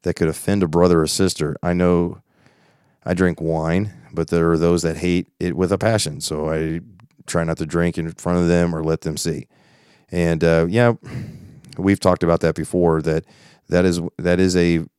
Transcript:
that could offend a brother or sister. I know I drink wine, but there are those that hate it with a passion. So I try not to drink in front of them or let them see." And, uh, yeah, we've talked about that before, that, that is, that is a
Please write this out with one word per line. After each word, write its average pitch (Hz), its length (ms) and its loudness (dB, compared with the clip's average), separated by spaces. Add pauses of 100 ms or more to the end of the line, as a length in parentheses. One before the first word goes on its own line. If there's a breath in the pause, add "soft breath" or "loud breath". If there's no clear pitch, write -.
that 85 120 -2
could 82 140 0
offend 98 340 -2
a 85 60 2
brother 85 340 4
or 78 40 2
sister. 80 560 -2
I 87 120 -2
know 87 480 0 (800 soft breath)
I 90 100 -2
drink 87 260 0
wine, 82 520 -2 (200)
but 82 160 -4
there 85 220 2
are 82 80 2
those 85 240 2
that 80 140 -2
hate 90 320 -2 (100)
it 85 180 -4
with 90 160 0
a 95 60 -2
passion. 104 420 -2
So 78 300 -6
I 80 300 -4 (460)
try 82 180 -2
not 80 140 -2
to 82 80 -6
drink 85 320 -2
in 82 140 -6
front 87 260 -2
of 87 100 2
them 87 260 2
or 80 80 -6
let 80 200 -2
them 78 140 -6
see." 76 300 -6 (640 soft breath)
And, 85 320 0
uh, 82 260 4
yeah, 117 260 2 (840 loud breath)
we've 95 220 2
talked 90 240 2
about 82 160 2
that 80 160 0
before, 82 460 0
that, 80 220 -2 (440 soft breath)
that 87 160 2
is, 87 160 2 (180)
that 87 220 0
is 92 160 2
a 85 280 2 (140)